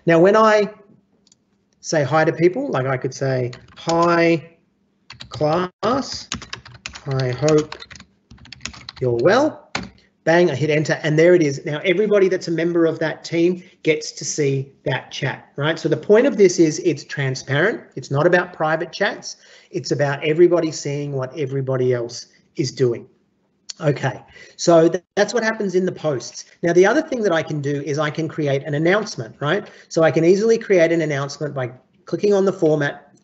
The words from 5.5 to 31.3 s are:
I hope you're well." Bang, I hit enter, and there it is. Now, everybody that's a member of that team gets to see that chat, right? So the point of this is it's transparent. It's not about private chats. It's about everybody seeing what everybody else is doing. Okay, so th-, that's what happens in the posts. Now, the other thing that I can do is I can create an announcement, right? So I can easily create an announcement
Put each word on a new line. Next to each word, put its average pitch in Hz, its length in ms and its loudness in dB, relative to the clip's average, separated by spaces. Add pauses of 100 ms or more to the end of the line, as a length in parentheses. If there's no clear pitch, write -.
I 131 240 -2
hope 151 480 0 (1200)
you're 120 220 0
well." 247 400 2 (640)
Bang, 170 260 4
I 135 60 -4
hit 151 140 -2
enter, 151 340 -2
and 151 120 0
there 175 200 8
it 175 60 2
is. 139 220 -2
Now, 151 200 -6
everybody 190 440 2
that's 180 200 -4
a - 20 -4
member 170 340 0
of 156 140 0
that 156 240 -6
team 175 400 0 (220)
gets 156 260 -2
to - 140 -14
see 139 480 -4 (120)
that 131 280 -6
chat, - 420 -8
right? 156 240 -4
So 165 100 -4
the 151 80 0
point 214 300 4
of 220 100 0
this 190 220 6
is 156 220 2
it's 151 240 -2
transparent. 139 800 -4 (100)
It's - 160 -12
not 143 160 2
about 180 260 0
private 160 400 -4
chats. - 440 -6 (340)
It's 160 220 -6
about 143 320 -2
everybody 165 480 4
seeing 143 400 -8
what 135 260 -8
everybody 131 540 -2
else 117 340 -6 (300)
is 139 160 -4
doing. 120 340 -2 (760)
Okay, 139 400 -4 (360)
so 170 320 4
th-, 175 160 -4 (100)
that's 208 180 0
what 226 120 -2
happens 214 320 -2
in 185 100 0
the 180 60 -4
posts. - 540 -8 (140)
Now, 170 120 0
the 180 140 6
other 277 160 2
thing 247 200 -6
that 185 100 0
I 160 120 0
can 151 160 -6
do 143 220 -4
is 147 180 -6
I 151 100 -2
can 160 160 -4
create 143 380 -2
an 151 100 -6
announcement, 165 640 -2
right? 175 300 -2 (220)
So 165 120 0
I 160 80 6
can 160 140 2
easily 214 340 4
create 175 320 2
an 165 120 0
announcement 143 520 -6